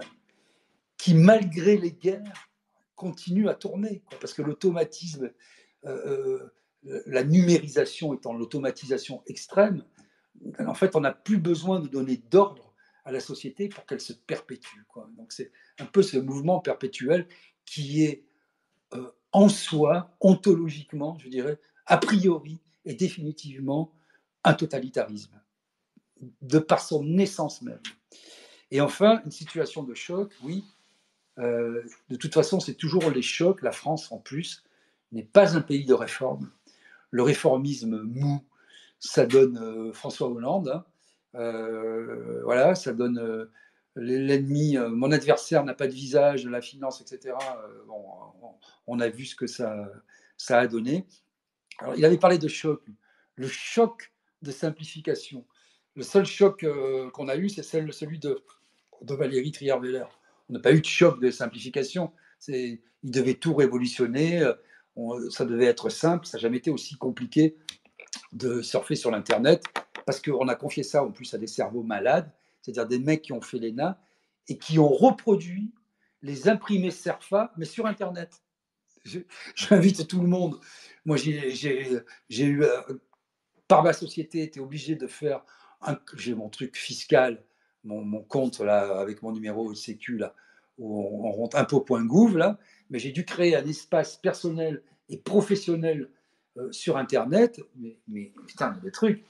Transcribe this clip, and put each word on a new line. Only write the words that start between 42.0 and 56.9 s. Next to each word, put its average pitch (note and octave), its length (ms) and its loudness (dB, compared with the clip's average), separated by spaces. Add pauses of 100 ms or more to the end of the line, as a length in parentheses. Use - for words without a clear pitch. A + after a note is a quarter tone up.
voilà, C3 300 4
ça C3+ 180 -6
donne, A#2+ 260 0
euh, A2+ 320 -6 (460)
l'ennemi, C#3 800 0
euh, A#2 100 0
mon B2 240 0
adversaire D3 540 2
n'a C3 80 -8
pas C#3 140 -2
de B2+ 40 -2
visage, C#3 560 2
la A#2+ 140 -6
finance, C3+ 400 -10
et - 40 -20
cetera. C3 640 -10
Euh, G#2+ 200 -20
bon, G#2+ 180 -16 (360)
on, - 140 -20 (320)
on A#2+ 140 -4
a A#2 80 0
vu A#2+ 160 -12
ce - 100 -16
que C3 100 -8
ça, G#2+ 460 -8 (460)
ça A#2+ 220 4
a B2 80 4
donné. B2 380 -2 (760)
Alors, - 160 -8
il D#3 100 4
avait E3 120 8
parlé F3+ 200 6
de D#3 100 0
choc, - 380 -4 (500)
le C3 140 -8
choc - 640 -2 (300)
de D3 80 -10
simplification. D#3 920 -8 (500)
Le C3 80 -10
seul F#3+ 220 2
choc, G3 380 2
euh, C3+ 460 -4